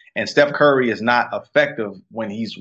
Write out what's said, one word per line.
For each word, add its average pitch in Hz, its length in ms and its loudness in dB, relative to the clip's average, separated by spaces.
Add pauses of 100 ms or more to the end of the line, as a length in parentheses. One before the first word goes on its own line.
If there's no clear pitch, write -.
(160)
And 110 140 -4
Steph 147 240 4
Curry 135 360 4
is 104 120 -4
not 120 320 0
effective 117 580 -2 (200)
when 101 180 -8
he's 107 320 -8